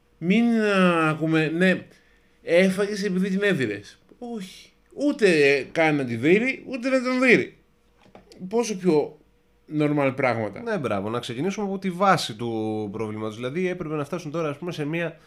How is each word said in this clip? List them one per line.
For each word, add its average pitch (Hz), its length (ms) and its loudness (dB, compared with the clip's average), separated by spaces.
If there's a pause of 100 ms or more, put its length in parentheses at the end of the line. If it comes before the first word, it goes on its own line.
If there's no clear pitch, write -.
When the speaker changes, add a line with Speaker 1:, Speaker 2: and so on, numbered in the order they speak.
(180)
Speaker 1:
Μην, 220 440 2
α, 180 480 4
ακούμε, 160 380 2
«Ναι, 175 380 0 (560)
έφαγες 190 600 2
επειδή 190 260 0
την 190 140 0
έδιρες». 131 560 -2 (200)
Όχι. 226 500 -12 (280)
Ούτε, 190 580 4
ε, 131 160 -2
καν 160 240 2
να 135 100 0
τη 117 100 -4
δείρει, 202 520 2
ούτε 254 220 -4
να 262 140 2
τον 254 180 0
δείρει. 226 360 4 (880)
Πόσο 214 300 -2
πιο 160 400 0 (600)
normal 147 360 2
πράγματα. 113 460 -2
Speaker 2:
Ναι, 226 160 -4
μπράβο. 107 320 -2
Να 120 100 -2
ξεκινήσουμε 185 460 -6
από 196 140 -6
τη 190 120 -4
βάση 175 440 0
του 110 560 -4
προβλήματος. 107 440 -6
Δηλαδή, 139 320 -4
έπρεπε 165 280 -6
να 147 100 -4
φτάσουν 151 260 -10
τώρα, 160 180 -4
ας 135 80 -8
πούμε, 175 140 -8
σε 151 140 -6
μια 160 420 -6